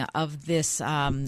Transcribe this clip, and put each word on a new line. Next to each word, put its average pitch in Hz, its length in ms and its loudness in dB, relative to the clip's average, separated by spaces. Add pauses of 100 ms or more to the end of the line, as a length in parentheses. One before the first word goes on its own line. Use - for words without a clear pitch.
(160)
of 151 300 -2
this, 160 340 2
um, 139 480 0